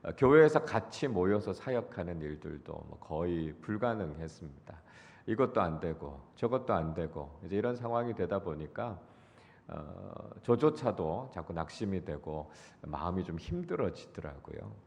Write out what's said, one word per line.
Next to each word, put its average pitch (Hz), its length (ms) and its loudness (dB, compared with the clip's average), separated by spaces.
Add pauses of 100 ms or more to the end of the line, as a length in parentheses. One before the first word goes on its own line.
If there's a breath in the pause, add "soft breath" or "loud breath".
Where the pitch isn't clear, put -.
어, - 120 -6
교회에서 151 480 10
같이 - 440 0
모여서 101 440 4
사역하는 90 680 -4
일들도 76 520 -8
뭐 73 260 -12
거의 80 540 -2
불가능했습니다. 85 1200 -4 (500 loud breath)
이것도 117 360 2
안 80 180 0
되고 73 420 -6 (140)
저것도 123 380 0
안 82 200 0
되고 76 500 -6
이제 87 120 -4
이런 120 200 0
상황이 120 380 -2
되다 95 260 -2
보니까, 87 600 -6 (680 loud breath)
어, 90 640 -12 (140)
저조차도 120 920 4
자꾸 85 200 -6
낙심이 90 520 -2
되고 78 460 -6 (320 loud breath)
마음이 76 400 -2
좀 82 160 -4
힘들어지더라고요. 95 1300 -6 (160)